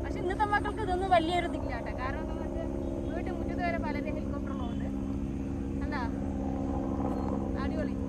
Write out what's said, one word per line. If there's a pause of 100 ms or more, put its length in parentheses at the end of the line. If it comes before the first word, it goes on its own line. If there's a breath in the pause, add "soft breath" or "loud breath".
പക്ഷെ
ഇന്നത്തെ
മക്കൾക്ക്
ഇതൊന്നും
വലിയൊരു
ഇതില്ല
ട്ടോ. (100)
കാരണം
എന്താന്ന്
വെച്ചാ (520)
വീട്ടു
മുറ്റത്ത്
വരെ
പലരും
ഹെലികോപ്റ്റർ
ഉള്ളതുകൊണ്ട്. (960)
കണ്ടാ? (1600)
അടിപൊളി. (120)